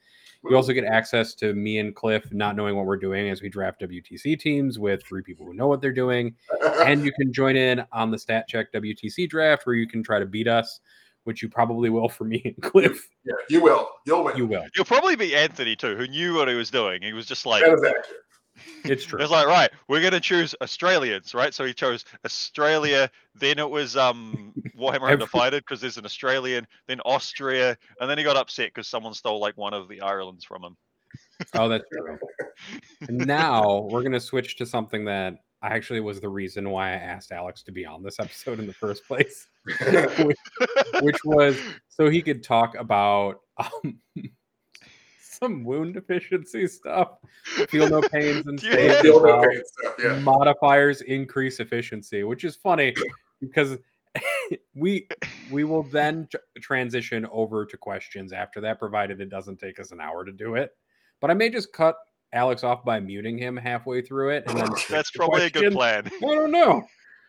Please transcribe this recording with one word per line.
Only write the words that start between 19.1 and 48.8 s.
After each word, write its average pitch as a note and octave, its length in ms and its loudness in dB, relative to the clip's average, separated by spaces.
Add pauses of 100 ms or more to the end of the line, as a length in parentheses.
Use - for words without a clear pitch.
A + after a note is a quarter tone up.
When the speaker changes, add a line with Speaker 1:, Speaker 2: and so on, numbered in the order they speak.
Speaker 3:
It's D3 120 0
like, D#3 160 6
"Right, D#3+ 220 6 (180)
we're D3+ 140 2
gonna F#3 180 2
choose F3 420 0
Australians," C3+ 720 0
right? B2+ 200 0
So C3+ 120 -4
he B2+ 80 -4
chose A#2+ 300 -2 (220)
Australia, D3 840 0 (260)
then C#3+ 240 0
it D3+ 100 -2
was, C#3+ 260 -4
um, A#2 600 -2
Speaker 1:
<laughs> - 220 -12
Speaker 3:
Warhammer C3 260 -2
Speaker 1:
Every C3+ 100 4
Speaker 3:
Undivided, C3 520 0
'cause A#2+ 160 -10
there's A#2+ 160 -8
an G#2 80 -14
Australian, B2+ 600 -4 (200)
then B2+ 140 -8
Austria, C3 760 -2 (220)
and B2+ 100 -4
then D3 80 -2
he D3+ 60 -2
got C#3+ 140 2
upset B2+ 360 -4
'cause A2 140 -12
someone A2 260 -8
stole, G#2+ 260 -4
like, G#2 180 -4
one G#2 160 -8
of G2 140 -10
the G2 140 -18
Irelands F#2+ 420 -8
from F#2 200 -18
him. F2 140 -18 (760)
Speaker 1:
Oh, A2+ 160 2
that's A2 200 -2
true. D#2 340 -12
Speaker 3:
<laughs> - 40 -12 (800)
Speaker 1:
And B2 180 -4
now B2+ 560 2
we're A2 220 -4
gonna C3 160 -2
switch A#2+ 380 -6
to B2 80 -8
something A2 400 -6
that F#2+ 380 -4 (200)
actually A2 360 -4
was G#2 220 -8
the G#2 80 -8
reason G2 400 -8
why F#2+ 200 -4
I F2+ 60 -4
asked F2+ 360 -12
Alex F2+ 320 -12
to - 80 -20
be F2+ 140 -12
on D#2+ 180 -18
this G2 160 -12
episode A2+ 400 -10
in G#2+ 80 -8
the F#2+ 60 -14
first G#2 340 -8
place, - 400 0 (180)
<laughs> D3+ 520 0
which, - 200 2 (600)
which D3 260 2
was C#3+ 360 4 (280)
so D3+ 200 2
he E3 120 2
could C#3+ 220 -4
talk A#2 320 2
about, G2+ 640 2 (160)
um, - 420 -8 (160)
<laughs> F3 160 -14 (880)
some F#3+ 440 -8
wound D#3 320 -6
deficiency F#3 720 -4
stuff, - 500 -2 (520)
feel D3+ 200 4
no D#3 140 4
pains D3 440 0
and C#3+ 120 -8
Speaker 3:
<laughs> - 20 -14
Do - 60 -6
you - 60 0
Speaker 1:
stains - 280 8